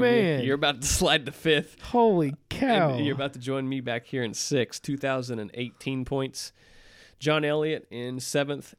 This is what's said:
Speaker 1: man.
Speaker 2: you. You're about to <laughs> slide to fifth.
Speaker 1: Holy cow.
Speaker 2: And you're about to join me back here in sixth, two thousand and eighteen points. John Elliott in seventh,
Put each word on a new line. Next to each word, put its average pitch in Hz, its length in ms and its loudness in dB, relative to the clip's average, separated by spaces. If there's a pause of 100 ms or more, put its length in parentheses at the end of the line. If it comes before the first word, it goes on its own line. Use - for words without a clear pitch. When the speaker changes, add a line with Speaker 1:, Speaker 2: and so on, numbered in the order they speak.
Speaker 1:
man. 214 400 4
Speaker 2:
you. 123 60 -2
You're 139 80 2
about 143 260 0
to 143 60 -4
<laughs> - 0 -
slide 156 400 2
to - 40 -10
fifth. - 500 0
Speaker 1:
Holy 185 540 4 (140)
cow. 196 460 2
Speaker 2:
And 143 100 0
you're 135 100 0
about 139 180 -4
to 127 60 -14
join 135 280 -4
me 135 140 -4
back 117 240 -4
here 131 180 -2
in 104 120 -4
sixth, - 480 -2
two 139 140 -4
thousand 127 420 -2
and 104 160 -8
eighteen 127 500 -6
points. 135 460 -4 (680)
John 151 240 0
Elliott 151 480 -2
in 123 280 -8
seventh, 143 600 -4